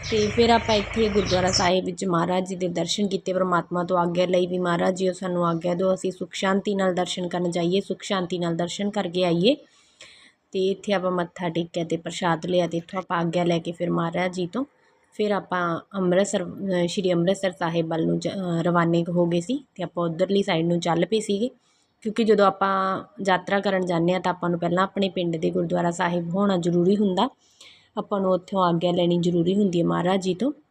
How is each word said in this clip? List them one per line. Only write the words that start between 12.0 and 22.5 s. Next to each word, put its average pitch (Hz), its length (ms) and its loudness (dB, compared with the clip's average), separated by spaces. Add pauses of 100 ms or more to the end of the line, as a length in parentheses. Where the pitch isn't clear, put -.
ਲਿਆ 175 200 2
ਤੇ 170 120 -4
ਇੱਥੋਂ 180 200 -8
ਆਪਾਂ 185 200 -4
ਆਗਿਆ 170 260 0
ਲੈ 170 140 2
ਕੇ 170 140 -6
ਫਿਰ 170 180 -4
ਮਹਾਰਾਜ 170 420 -2
ਜੀ 180 140 -4
ਤੋਂ 233 180 -6 (500)
ਫਿਰ 208 160 -2
ਆਪਾਂ 180 500 -2 (140)
ਅੰਮ੍ਰਿਤਸਰ, 190 500 2
ਅਹ, 175 420 -2
ਸ਼੍ਰੀ 180 260 0
ਅੰਮ੍ਰਿਤਸਰ 185 460 0
ਸਾਹਿਬ 165 280 0
ਵੱਲ 165 200 -2
ਨੂੰ 170 120 0
ਜ-, 170 100 -4
ਅਹ, 175 340 -2
ਰਵਾਨੇ 170 460 2
ਹੋ 175 180 2
ਗਏ 170 140 0
ਸੀ 247 240 -6 (100)
ਤੇ - 80 -10
ਆਪਾਂ 175 220 -6
ਉੱਧਰਲੀ 180 380 0
ਸਾਈਡ 170 240 0
ਨੂੰ 170 140 2
ਚੱਲ 170 260 2
ਪਏ 214 140 0
ਸੀਗੇ, 208 300 -2 (520)
ਕਿਉਂਕਿ 220 220 -2
ਜਦੋਂ 202 220 6
ਆਪਾਂ 190 560 0 (260)